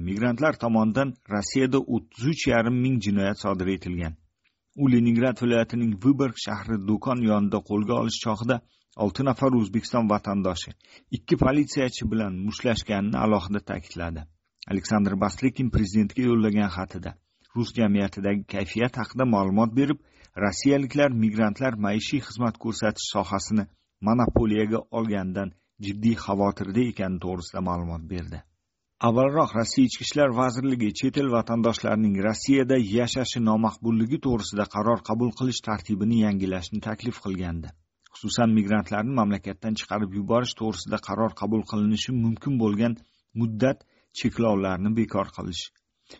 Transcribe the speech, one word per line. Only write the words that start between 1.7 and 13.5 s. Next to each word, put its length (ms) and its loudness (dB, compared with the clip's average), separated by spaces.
o'ttiz 380 -6
uch 100 -4
yarim 320 2
ming 200 2
jinoyat 400 0
sodir 320 0
etilgan. 380 -6
U 140 0
Leningrad 520 4
viloyatining 500 2
Vyborg 340 2
shahri 300 -4
do'kon 280 0
yonida 280 2
qo'lga 340 0
olish 220 -4
chog'ida 320 0
olti 260 -2
nafar 380 2
O'zbekiston 500 0
vatandoshi, 600 -2
ikki 180 0
politsiyachi 640 0
bilan 220 -2
mushtlashganini 800 -2
alohida 360 0